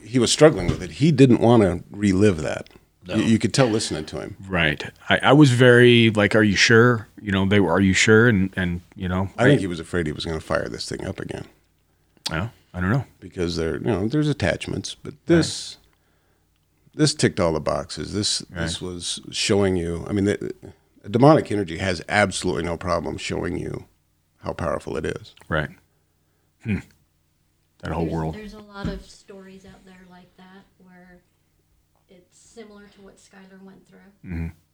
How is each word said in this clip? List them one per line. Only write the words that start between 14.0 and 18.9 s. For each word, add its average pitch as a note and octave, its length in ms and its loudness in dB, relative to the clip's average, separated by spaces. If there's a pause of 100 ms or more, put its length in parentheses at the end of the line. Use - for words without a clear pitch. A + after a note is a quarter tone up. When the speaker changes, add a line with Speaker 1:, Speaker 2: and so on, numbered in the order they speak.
Speaker 1:
there's D3+ 180 -2
attachments, - 720 -4
but - 120 -14
Speaker 3:
Right. - 140 -20
Speaker 1:
this, - 500 -2 (1160)
this D3+ 180 0
ticked G#2 260 -2
all E2+ 140 0
the D#2 80 -4
boxes. D2+ 520 -8
This, G2+ 260 -4 (100)
this E2+ 320 -8
Speaker 3:
Right. F2+ 100 -10